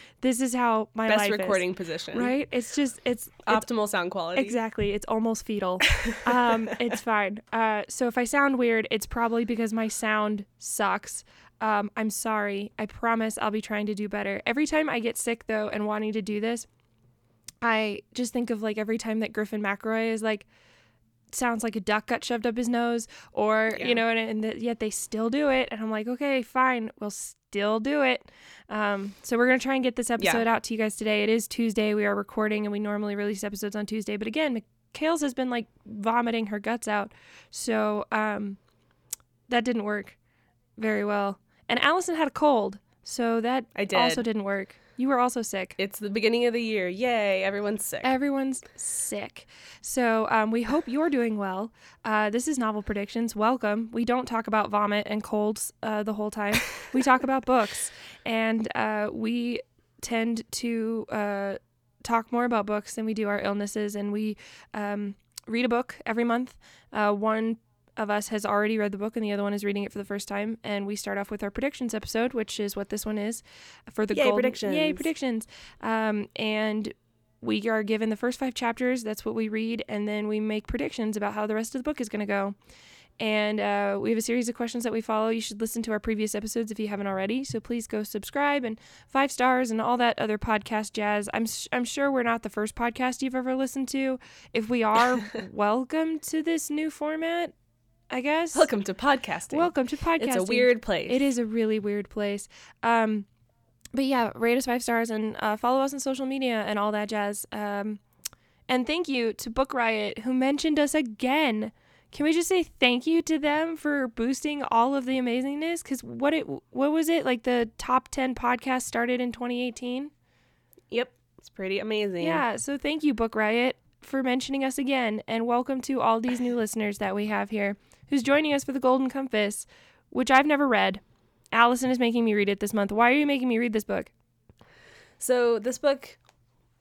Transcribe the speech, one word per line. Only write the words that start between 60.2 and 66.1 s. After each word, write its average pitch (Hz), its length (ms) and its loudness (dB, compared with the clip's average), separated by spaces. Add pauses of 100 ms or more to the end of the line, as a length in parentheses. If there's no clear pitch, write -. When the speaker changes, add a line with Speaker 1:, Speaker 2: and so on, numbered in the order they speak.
Speaker 1:
to, 226 580 -2
uh, 202 440 -2 (480)
talk 226 300 0
more 240 120 2
about 226 220 2
books 208 300 -2
than 220 100 -2
we 220 80 0
do 208 140 0
our 202 120 0
illnesses. 202 560 -2
And 208 160 -4
we, 214 240 -2 (380)
um, 208 400 -4 (320)
read 233 180 0
a 262 40 2
book 240 360 0
every 233 200 0